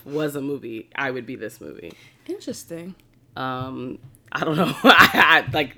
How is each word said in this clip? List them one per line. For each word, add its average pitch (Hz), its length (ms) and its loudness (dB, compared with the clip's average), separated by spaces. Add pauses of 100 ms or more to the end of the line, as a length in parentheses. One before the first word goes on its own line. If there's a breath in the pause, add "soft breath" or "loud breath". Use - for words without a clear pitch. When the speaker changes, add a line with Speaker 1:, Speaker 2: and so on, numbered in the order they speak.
Speaker 1:
was 147 300 -4
a 143 40 -4
movie, 120 540 -8
I 135 160 -4
would 127 160 -8
be 127 80 -10
this 107 260 -12
movie. - 320 -16 (360 soft breath)
Speaker 2:
Interesting. 190 680 -12 (420)
Speaker 1:
Um, 127 600 -8 (320)
I 143 140 -4
don't 151 120 0
know. 156 220 0
<laughs> - 60 -2
I, 170 600 8
I, 131 80 -6
like, 147 260 -2